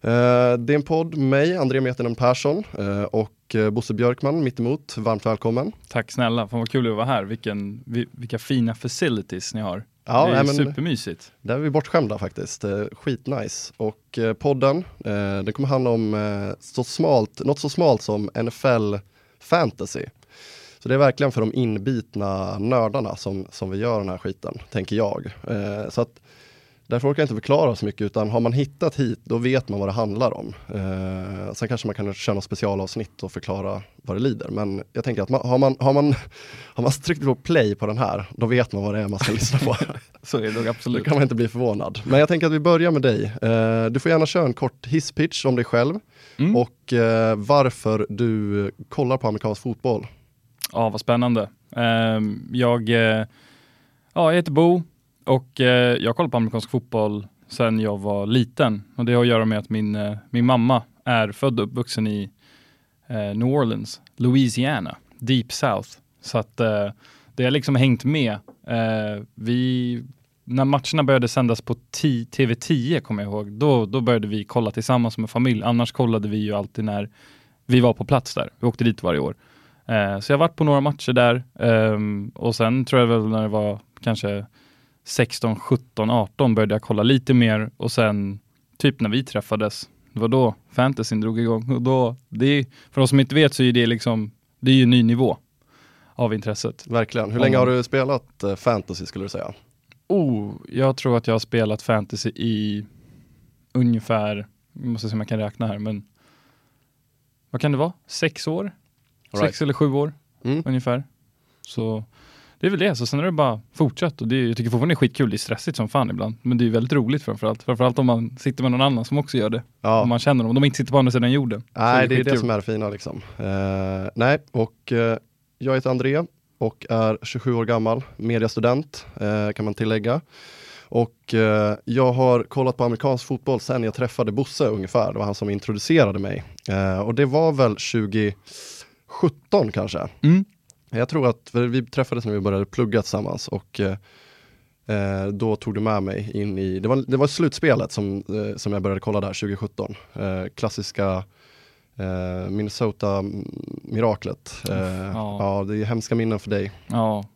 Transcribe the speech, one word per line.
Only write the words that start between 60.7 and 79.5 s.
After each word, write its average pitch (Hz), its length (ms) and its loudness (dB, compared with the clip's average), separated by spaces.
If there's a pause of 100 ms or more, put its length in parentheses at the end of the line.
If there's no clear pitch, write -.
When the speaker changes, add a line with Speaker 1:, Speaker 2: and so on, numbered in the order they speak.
Speaker 2:
är 113 260 2
född 120 280 -2
och 104 60 0
uppvuxen 120 420 -4
i, 101 220 -4 (800)
eh, 104 300 -4
New 120 100 2
Orleans, 113 540 0 (160)
Louisiana, 123 800 2 (240)
Deep 120 320 0
South. 107 380 -2 (320)
Så - 160 -4
att, - 220 -4
eh, 107 300 2 (460)
det 123 80 -2
har 127 80 2
liksom 139 240 2
hängt 127 300 4
med. 135 280 0 (340)
Eh, 110 560 -2 (120)
vi, 123 640 -2 (420)
när 131 220 0
matcherna 143 380 0
började 127 240 4
sändas 117 340 2
på - 140 -4 (160)
ti-, 123 340 0
T - 200 0
V 113 100 2
tio, 139 460 0
kommer 104 220 -4
jag 101 80 -6
ihåg, 104 200 -6
då, 120 340 4
då 117 160 -2
började 113 260 2
vi 104 160 -4
kolla 110 280 -2
tillsammans 117 420 0
som 113 100 -4
en 110 40 -4
familj. 117 360 0
Annars 117 280 2
kollade 113 360 0
vi 104 100 -2
ju 104 160 -2
alltid 101 320 -4
när 104 240 -4 (560)
vi 123 140 6
var 120 140 6
på - 120 -4
plats - 300 0
där. - 140 -4 (100)
Vi 120 80 0
åkte 117 160 0
dit 117 200 0
varje 82 160 2
år. 71 160 -4 (500)